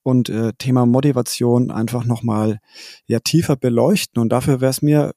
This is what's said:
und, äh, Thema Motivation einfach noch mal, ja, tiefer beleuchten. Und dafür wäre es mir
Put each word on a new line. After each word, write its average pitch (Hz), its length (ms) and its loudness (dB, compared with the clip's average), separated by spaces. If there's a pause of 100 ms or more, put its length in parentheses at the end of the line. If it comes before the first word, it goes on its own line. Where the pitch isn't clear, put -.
und, 127 280 0
äh, 110 260 -2
Thema 127 300 2
Motivation 123 840 0
einfach 117 360 -4
noch 113 160 -2
mal, 107 380 -2 (460)
ja, 113 140 0
tiefer 160 360 0
beleuchten. 123 640 0
Und 113 80 0
dafür 127 320 0
wäre 131 80 2
es 131 100 -4
mir 147 360 2